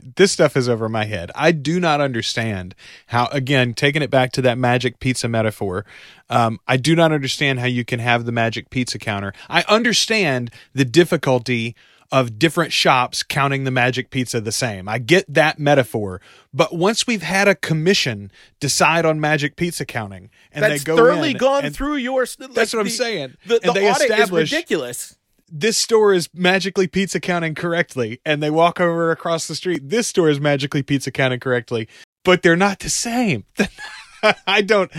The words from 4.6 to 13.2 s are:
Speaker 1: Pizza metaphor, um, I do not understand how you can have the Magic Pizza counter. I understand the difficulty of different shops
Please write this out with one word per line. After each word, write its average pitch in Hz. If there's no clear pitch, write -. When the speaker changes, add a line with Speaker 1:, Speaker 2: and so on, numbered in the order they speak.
Speaker 1:
Pizza 127
metaphor, 107
um, 117
I 131
do 139
not 165
understand 139
how 123
you 123
can 120
have 117
the 117
Magic 113
Pizza 123
counter. 101
I 170
understand 208
the 135
difficulty 123
of 123
different 156
shops 131